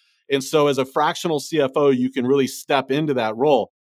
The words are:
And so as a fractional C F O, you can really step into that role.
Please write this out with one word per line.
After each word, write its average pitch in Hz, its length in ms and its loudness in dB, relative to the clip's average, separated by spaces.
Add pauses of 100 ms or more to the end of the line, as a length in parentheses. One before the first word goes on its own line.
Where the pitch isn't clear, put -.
(300)
And 139 140 0
so 147 220 2
as 139 100 0
a 135 80 0
fractional 160 560 -2
C 156 200 -2
F 135 140 0
O, 147 140 2
you 127 220 0
can 131 160 -4
really 135 200 2
step 135 440 -2
into 147 240 -2
that 110 220 -2
role. 123 460 2